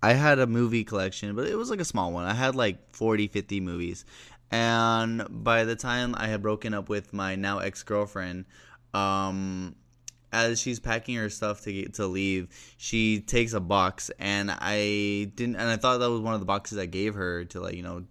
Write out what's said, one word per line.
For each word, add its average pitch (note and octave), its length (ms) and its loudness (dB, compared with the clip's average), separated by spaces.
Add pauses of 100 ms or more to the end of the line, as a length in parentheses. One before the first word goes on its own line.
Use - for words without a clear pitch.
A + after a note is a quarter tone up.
I A2+ 100 8
had C#3+ 240 6
a C3 80 6
movie A#2 380 2
collection, G2+ 520 -2
but B2 120 -2
it - 80 -2
was, A#3 140 -2
like, G#3+ 100 -2
a E3+ 60 -2
small F2+ 260 0
one. F2 140 -2
I F#2+ 80 0
had, C3 220 0
like, G#2+ 380 -2
forty, A2 340 2
fifty G2+ 340 -2
movies. F2 420 -4 (480)
And A2+ 800 2
by A2+ 340 2
the A2+ 120 0
time B2 420 -2
I A2 100 -2
had G#2+ 160 -2
broken G#2+ 300 -2
up G2+ 160 -6
with G#2 240 -4
my F#2+ 220 -2
now G2 240 -2
ex-girlfriend, G2 840 -4 (480)
um, F#2+ 840 0 (560)
as A#2 280 2
she's A#2+ 200 -2
packing A2+ 360 -2
her G#2+ 140 -2
stuff G#2 320 -4
to G#2 100 -8
get, G2 240 -6
to G2+ 120 -2
leave, F#2+ 420 0 (280)
she A2 440 2
takes A#2 320 2
a A2 60 2
box, F#2+ 600 2
and G2+ 320 -2
I G#2 840 0
didn't, A#2+ 200 -2
and A2+ 140 0
I A2+ 80 2
thought B2+ 220 4
that A#2+ 100 2
was A#2 120 0
one A2 120 0
of A2 60 0
the G2 60 -6
boxes G2+ 320 -2
I F#2+ 100 -2
gave G2 280 -2
her F2 300 -4
to, F2 160 -10
like, F#2 140 -6
you F2 80 -10
know F2 280 -10